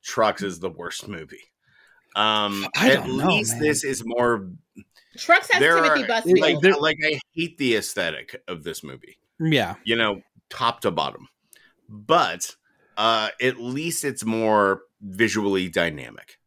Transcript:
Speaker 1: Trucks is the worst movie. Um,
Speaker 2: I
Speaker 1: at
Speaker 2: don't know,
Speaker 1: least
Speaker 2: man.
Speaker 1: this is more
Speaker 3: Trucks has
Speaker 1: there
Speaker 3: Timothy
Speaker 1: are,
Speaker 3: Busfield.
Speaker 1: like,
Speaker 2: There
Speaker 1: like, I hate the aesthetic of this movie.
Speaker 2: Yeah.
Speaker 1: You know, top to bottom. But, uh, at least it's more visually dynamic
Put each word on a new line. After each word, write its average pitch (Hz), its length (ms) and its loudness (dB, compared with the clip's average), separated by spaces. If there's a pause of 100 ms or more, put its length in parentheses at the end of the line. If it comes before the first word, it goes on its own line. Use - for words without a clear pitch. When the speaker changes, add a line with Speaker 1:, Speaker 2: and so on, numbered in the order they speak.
Speaker 1:
Trucks 107 400 0
is 90 180 -6
the 90 100 -6
worst 85 380 -12
movie. 82 340 -16 (760)
Um, 104 500 0 (100)
Speaker 2:
I 190 160 4
Speaker 1:
at 139 140 2
Speaker 2:
don't 127 120 -4
know, 147 100 0
Speaker 1:
least 185 260 0
Speaker 2:
man. 117 80 -4
Speaker 1:
this 151 220 0
is 131 200 -4
more 117 440 0 (680)
Speaker 3:
Trucks - 340 2
has - 100 2
Speaker 1:
there 170 220 6
Speaker 3:
Timothy 269 220 4
Speaker 1:
are, - 20 -4 (160)
Speaker 3:
Busfield. 180 180 6
Speaker 1:
like, 151 200 2
Speaker 2:
There 185 140 6
Speaker 1:
like, 151 300 2
I 151 160 0 (140)
hate 165 240 -8
the 123 180 2
aesthetic 85 720 -4
of 85 160 -10
this 80 200 -10
movie. 67 340 -18 (220)
Speaker 2:
Yeah. 127 340 2 (100)
Speaker 1:
You 113 120 0
know, 107 260 0 (280)
top 117 320 -2
to 104 80 0
bottom. 76 380 -6 (600)
But, 104 680 0 (420)
uh, 110 320 2 (120)
at 123 200 0
least 143 440 -6
it's 131 200 -6
more 107 580 2 (180)
visually 98 680 0
dynamic 78 800 -4